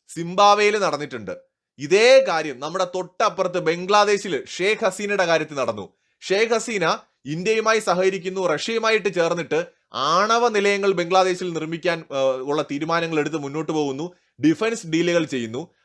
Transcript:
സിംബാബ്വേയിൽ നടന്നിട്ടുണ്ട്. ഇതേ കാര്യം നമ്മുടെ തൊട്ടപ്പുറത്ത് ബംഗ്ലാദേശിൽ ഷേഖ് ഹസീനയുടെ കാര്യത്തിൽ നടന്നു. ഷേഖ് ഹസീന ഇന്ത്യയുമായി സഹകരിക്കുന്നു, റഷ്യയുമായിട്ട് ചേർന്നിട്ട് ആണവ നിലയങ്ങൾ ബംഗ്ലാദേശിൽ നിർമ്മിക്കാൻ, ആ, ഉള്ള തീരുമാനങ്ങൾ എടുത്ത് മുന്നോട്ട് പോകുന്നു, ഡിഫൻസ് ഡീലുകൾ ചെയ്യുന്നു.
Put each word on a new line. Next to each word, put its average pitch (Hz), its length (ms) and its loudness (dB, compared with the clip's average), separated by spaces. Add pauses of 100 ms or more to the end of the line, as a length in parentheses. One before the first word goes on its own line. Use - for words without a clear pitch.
(100)
സിംബാബ്വേയിൽ 202 680 4
നടന്നിട്ടുണ്ട്. 143 560 -4 (440)
ഇതേ 214 500 6
കാര്യം 156 320 -4
നമ്മുടെ 170 240 -4
തൊട്ടപ്പുറത്ത് 180 760 -2
ബംഗ്ലാദേശിൽ 185 880 2
ഷേഖ് 208 380 -2
ഹസീനയുടെ 202 400 -2
കാര്യത്തിൽ 156 300 0
നടന്നു. 117 340 -4 (340)
ഷേഖ് 220 320 0
ഹസീന 220 320 -2 (380)
ഇന്ത്യയുമായി 220 540 0
സഹകരിക്കുന്നു, 190 680 0
റഷ്യയുമായിട്ട് 214 680 0
ചേർന്നിട്ട് 170 520 -2 (280)
ആണവ 202 540 2
നിലയങ്ങൾ 202 440 2
ബംഗ്ലാദേശിൽ 180 600 0
നിർമ്മിക്കാൻ, 165 600 -4
ആ, 135 80 -2
ഉള്ള 135 420 0
തീരുമാനങ്ങൾ 160 560 -2
എടുത്ത് 147 180 -2
മുന്നോട്ട് 151 360 -6
പോകുന്നു, 147 340 -2 (340)
ഡിഫൻസ് 196 460 2
ഡീലുകൾ 170 380 2
ചെയ്യുന്നു. 123 380 -6 (220)